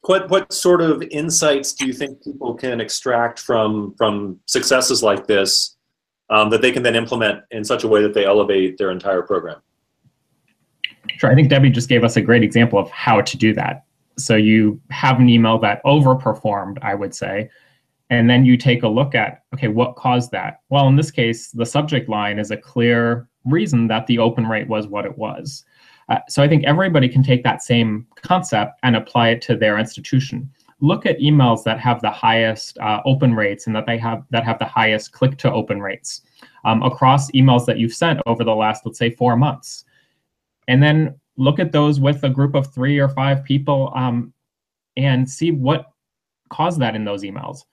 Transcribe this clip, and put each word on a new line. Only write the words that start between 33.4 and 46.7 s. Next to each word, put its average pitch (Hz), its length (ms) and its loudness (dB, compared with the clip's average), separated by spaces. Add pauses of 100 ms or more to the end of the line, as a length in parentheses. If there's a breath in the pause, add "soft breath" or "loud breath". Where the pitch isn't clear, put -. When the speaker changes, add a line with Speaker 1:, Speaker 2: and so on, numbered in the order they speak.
Speaker 2:
and 110 100 -4
that 110 100 -4
they 117 120 -2
have, 113 320 -6
that 117 140 -2
have 113 140 -4
the 110 60 -6
highest 110 480 -2
click 135 260 -2
to 131 140 0
open 104 300 -4
rates, - 400 -12 (420 soft breath)
um, 110 180 0
across 139 500 2
emails 131 340 4
that 113 120 -2
you've 113 140 -2
sent 170 340 -2
over 117 160 -2
the 110 120 0
last, 107 320 -2
let's 110 120 -12
say, 117 120 0
four 123 260 0
months. - 480 -4 (840)
And 127 160 4
then 151 320 2 (220)
look 135 220 0
at 180 140 -2
those 147 280 2
with 139 240 0
a 135 60 0
group 139 240 0
of 135 180 -2
three 143 260 -2
or 139 100 2
five 135 360 -2
people, 139 500 -2
um, 123 380 -4 (640)
and 135 320 0
see 165 220 -4
what 147 420 -2 (560)
caused 165 320 -4